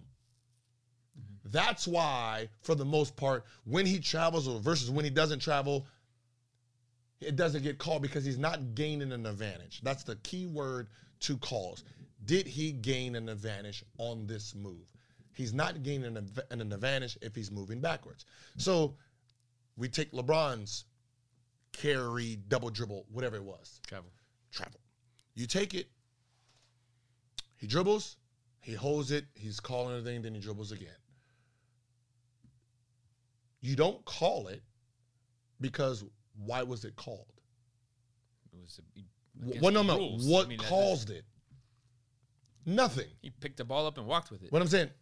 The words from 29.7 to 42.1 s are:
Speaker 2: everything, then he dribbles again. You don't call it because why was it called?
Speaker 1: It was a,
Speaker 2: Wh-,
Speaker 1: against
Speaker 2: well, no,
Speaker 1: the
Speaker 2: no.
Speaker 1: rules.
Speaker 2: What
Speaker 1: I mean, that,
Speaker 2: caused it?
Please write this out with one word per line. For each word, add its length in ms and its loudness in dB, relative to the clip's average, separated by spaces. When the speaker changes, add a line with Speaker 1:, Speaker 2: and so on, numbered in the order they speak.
Speaker 2:
everything, 260 -6
then 120 -8
he 60 -8
dribbles 320 -8
again. 160 -14
You 160 0
don't 280 4
call 440 0
it 140 -12
because 440 -2
why 180 -2
was 220 -6
it 120 -12
called? 300 -12
Speaker 1:
It 100 -20
was 160 -20
a, 220 -20
Speaker 2:
Wh-, 480 -12
Speaker 1:
against 140 2
Speaker 2:
well, 100 12
no, 100 8
Speaker 1:
the 120 6
Speaker 2:
no. 40 4
Speaker 1:
rules. 300 0
Speaker 2:
What 180 8
Speaker 1:
I 20 -8
mean, 100 -8
that, 100 -2
Speaker 2:
caused 420 4
it? 140 -10